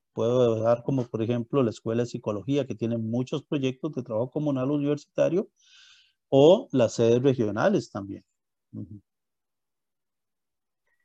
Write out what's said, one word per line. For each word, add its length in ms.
puedo 480
dar 220
como, 220
por 180
ejemplo, 400
la 80
Escuela 320
de 60
Psicología, 580
que 80
tiene 240
muchos 460
proyectos 480
de 100
trabajo 280
comunal 400
universitario, 800
o 360
las 220
sedes 280
regionales 680
también. 340
Ujú. 280